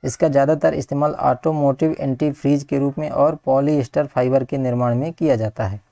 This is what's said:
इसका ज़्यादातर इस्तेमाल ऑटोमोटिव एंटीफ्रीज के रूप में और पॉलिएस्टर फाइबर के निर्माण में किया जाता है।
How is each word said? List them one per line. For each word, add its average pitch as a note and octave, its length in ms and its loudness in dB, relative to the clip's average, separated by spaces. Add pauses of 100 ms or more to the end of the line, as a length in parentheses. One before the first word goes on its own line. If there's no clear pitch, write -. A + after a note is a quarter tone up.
इसका C#3 240 0
ज़्यादातर C#3+ 460 2
इस्तेमाल C#3+ 380 -2
ऑटोमोटिव C#3+ 880 0
एंटीफ्रीज C#3+ 640 0
के C#3 160 -2
रूप C#3 180 -2
में D3+ 120 -6
और D3 260 2
पॉलिएस्टर C#3+ 720 0
फाइबर B2+ 360 0
के C#3 140 -6
निर्माण B2 380 0
में D3+ 180 -4
किया D3+ 220 2
जाता A2 320 -4
है। G#2 140 -8 (100)